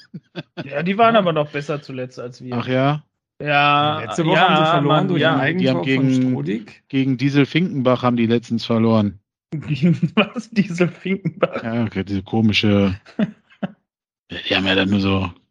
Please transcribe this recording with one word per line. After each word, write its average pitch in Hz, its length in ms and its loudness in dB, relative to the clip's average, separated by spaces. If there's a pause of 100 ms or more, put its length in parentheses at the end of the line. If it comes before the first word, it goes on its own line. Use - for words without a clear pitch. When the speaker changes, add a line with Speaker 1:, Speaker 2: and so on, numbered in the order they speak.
(640)
Speaker 1:
Ja, 143 180 -6
die 190 140 -2
waren 226 180 4
Speaker 2:
Ja. 220 60 4
Speaker 1:
aber 175 120 2
noch 151 180 -2
besser 147 320 -6
zuletzt 127 360 -12
als 123 240 -14
wir. 127 140 -10
Speaker 3:
Ach 117 120 -6
ja? 135 360 0 (360)
Speaker 1:
Ja, 147 600 2
Speaker 2:
Letzte 160 240 -4
Woche 170 120 2
Speaker 1:
ja, 180 120 6
Speaker 2:
haben 160 160 4
sie 156 60 2
verloren 170 160 2
Speaker 1:
Mann, 151 220 2
Speaker 2:
durch 175 120 0
Speaker 1:
ja. 156 160 2
Speaker 2:
ein 147 220 0
Speaker 3:
Die 170 100 2
haben 131 120 0
Speaker 2:
Eigentor 135 160 0
von 131 120 2
Speaker 3:
gegen, 127 220 2
Speaker 2:
Strodig. 156 580 -6
Speaker 3:
gegen 131 300 -2
Diesel 139 280 2
Finkenbach 139 560 0
haben 123 140 2
die 117 100 2
letztens 117 380 -2
verloren. 113 540 2 (320)
Speaker 1:
<laughs> - 0 -
Gegen 151 640 0
was? - 360 -2
Diesel 175 380 0
Finkenbach? - 760 -4
Speaker 3:
Ja, 117 220 -2
okay, 95 200 -4
diese 98 180 -4
komische, 101 800 2 (160)
Speaker 1:
<laughs> - 1120 -10
Speaker 3:
die 92 240 -6
haben 95 120 0
ja 95 80 2
dann 95 160 0
nur 104 100 2
so 95 320 0 (180)